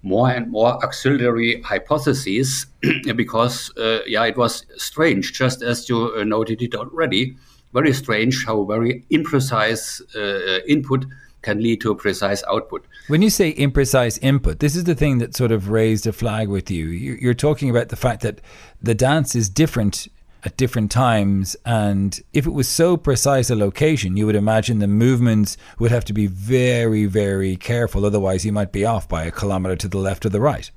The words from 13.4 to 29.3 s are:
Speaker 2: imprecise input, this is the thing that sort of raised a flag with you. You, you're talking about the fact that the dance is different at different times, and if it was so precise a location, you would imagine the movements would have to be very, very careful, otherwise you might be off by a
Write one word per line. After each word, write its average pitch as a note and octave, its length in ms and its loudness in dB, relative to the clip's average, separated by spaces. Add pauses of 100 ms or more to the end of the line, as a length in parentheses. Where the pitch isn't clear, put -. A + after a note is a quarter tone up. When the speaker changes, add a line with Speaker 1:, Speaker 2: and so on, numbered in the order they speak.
Speaker 2:
imprecise C3 680 2
input, C3+ 380 2
this D3 160 0
is F3+ 80 -2
the E3+ 120 2
thing C#3 240 2
that A#2 160 -4
sort A#2+ 160 0
of G2+ 180 0
raised A2 380 2
a A2 40 -2
flag A2 380 -4
with G2 200 -4
you. D#2+ 180 -4
You, G#2 340 -8
you're B2 120 2
talking C#3+ 360 0
about A#2 200 0
the - 60 -8
fact A#2+ 260 -2
that A2 200 -6 (400)
the A2+ 140 0
dance C3 400 2
is A2 140 2
different A2+ 580 0 (360)
at - 120 -8
different A#2+ 360 0
times, G2+ 640 2 (100)
and G2+ 560 0 (100)
if D3 140 2
it - 80 -2
was C3+ 140 0
so F3 280 2
precise C#3 540 2
a A#2+ 60 2
location, G#2 640 0
you G#2+ 80 2
would G#2+ 100 2
imagine A2 440 2
the G2+ 80 2
movements A2+ 720 4 (220)
would A2+ 120 2
have A#2+ 140 0
to G#2+ 80 -6
be G#2 140 0
very, A2+ 760 0
very G2 500 0
careful, A#2 500 -2
otherwise F#2+ 400 0
you A2 60 0
might G#2 200 -2
be G2+ 140 -2
off A2+ 240 -2
by E2 140 -2
a E2 80 -6